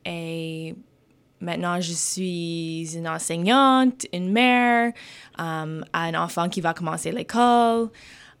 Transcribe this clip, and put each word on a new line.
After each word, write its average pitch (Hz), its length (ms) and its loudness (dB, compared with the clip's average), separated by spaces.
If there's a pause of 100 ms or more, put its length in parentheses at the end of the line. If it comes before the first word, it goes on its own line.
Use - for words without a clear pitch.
et 165 640 -8 (640)
maintenant, 175 400 -2
je 170 140 -4
suis 165 1000 -4
une 165 120 -6
enseignante, 247 1040 4
une 180 200 -2
mère, 240 600 4 (460)
um, 160 560 -6
à 165 120 -2
un 165 100 -4
enfant 170 340 -2
qui 175 120 -4
va 165 120 0
commencer 165 380 -6
l'école. 233 760 2 (520)